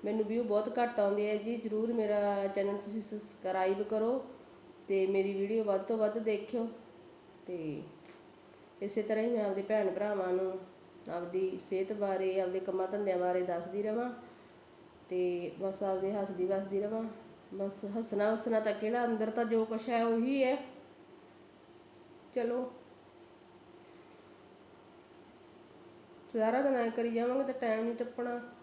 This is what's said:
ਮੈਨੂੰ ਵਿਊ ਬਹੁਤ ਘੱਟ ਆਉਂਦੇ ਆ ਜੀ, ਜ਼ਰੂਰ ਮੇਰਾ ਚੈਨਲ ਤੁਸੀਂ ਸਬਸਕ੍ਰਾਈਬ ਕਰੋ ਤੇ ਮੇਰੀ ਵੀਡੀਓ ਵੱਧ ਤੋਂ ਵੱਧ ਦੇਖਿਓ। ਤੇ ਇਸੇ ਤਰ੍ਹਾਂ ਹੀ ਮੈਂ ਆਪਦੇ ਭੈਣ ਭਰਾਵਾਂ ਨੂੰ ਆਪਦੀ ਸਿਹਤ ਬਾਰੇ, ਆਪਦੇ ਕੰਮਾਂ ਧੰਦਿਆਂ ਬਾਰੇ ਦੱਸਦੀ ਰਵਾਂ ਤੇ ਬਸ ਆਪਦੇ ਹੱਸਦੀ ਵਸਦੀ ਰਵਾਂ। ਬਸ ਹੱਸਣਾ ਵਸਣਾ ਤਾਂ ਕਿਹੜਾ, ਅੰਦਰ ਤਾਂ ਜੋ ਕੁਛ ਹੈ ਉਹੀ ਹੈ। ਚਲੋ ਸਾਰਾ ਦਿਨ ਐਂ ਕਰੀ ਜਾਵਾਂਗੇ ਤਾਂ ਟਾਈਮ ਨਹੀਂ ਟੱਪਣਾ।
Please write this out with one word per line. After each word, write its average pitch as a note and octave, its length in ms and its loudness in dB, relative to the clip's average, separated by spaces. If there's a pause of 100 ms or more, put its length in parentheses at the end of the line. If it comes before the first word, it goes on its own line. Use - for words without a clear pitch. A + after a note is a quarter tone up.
ਮੈਨੂੰ G#3+ 200 0
ਵਿਊ A3+ 200 0
ਬਹੁਤ G#3+ 340 2
ਘੱਟ A#3+ 220 2
ਆਉਂਦੇ G#3 300 4
ਆ G#3+ 40 2
ਜੀ, A3 220 -2
ਜ਼ਰੂਰ A3 360 0
ਮੇਰਾ G#3 540 2
ਚੈਨਲ G3+ 300 0
ਤੁਸੀਂ G#3 260 -6
ਸਬਸਕ੍ਰਾਈਬ F#3+ 800 -2
ਕਰੋ A3+ 420 2 (640)
ਤੇ F#3+ 180 4
ਮੇਰੀ G3 260 2
ਵੀਡੀਓ G3+ 320 0
ਵੱਧ G3 180 2
ਤੋਂ A3+ 160 0
ਵੱਧ G#3+ 200 2
ਦੇਖਿਓ। A3 480 -2 (800)
ਤੇ D#3 360 -6 (1000)
ਇਸੇ G3+ 200 -2
ਤਰ੍ਹਾਂ A3 220 2
ਹੀ A#3+ 60 2
ਮੈਂ A3 140 2
ਆਪਦੇ G3 180 0
ਭੈਣ G#3 280 2
ਭਰਾਵਾਂ F#3+ 420 0
ਨੂੰ F#3 200 2 (580)
ਆਪਦੀ F#3 480 -2 (120)
ਸਿਹਤ F#3+ 220 0
ਬਾਰੇ, F#3+ 480 2
ਆਪਦੇ F#3 200 0
ਕੰਮਾਂ F#3+ 280 0
ਧੰਦਿਆਂ F#3+ 300 2
ਬਾਰੇ F3+ 240 4
ਦੱਸਦੀ F3+ 400 -2
ਰਵਾਂ A#3 280 0 (960)
ਤੇ F3+ 420 0 (100)
ਬਸ F#3+ 220 -2
ਆਪਦੇ F#3+ 300 0
ਹੱਸਦੀ F#3+ 340 0
ਵਸਦੀ G3 340 0
ਰਵਾਂ। A3 220 -2 (520)
ਬਸ G3 300 -4 (120)
ਹੱਸਣਾ G#3+ 340 2
ਵਸਣਾ A3 300 2
ਤਾਂ A3 120 2
ਕਿਹੜਾ, A3 320 0
ਅੰਦਰ A3 260 0
ਤਾਂ A#3 140 0
ਜੋ A3 200 4
ਕੁਛ A3+ 240 -4
ਹੈ A#3 160 2
ਉਹੀ B3 400 4
ਹੈ। C4+ 120 4 (1800)
ਚਲੋ B3 360 -2 (3500)
ਸਾਰਾ A3+ 300 2
ਦਿਨ C4+ 140 4
ਐਂ A#3 140 2
ਕਰੀ A#3 200 -2
ਜਾਵਾਂਗੇ B3 420 0
ਤਾਂ - 80 -6
ਟਾਈਮ A3 240 0
ਨਹੀਂ A#3 100 -2
ਟੱਪਣਾ। A#3+ 460 -4 (220)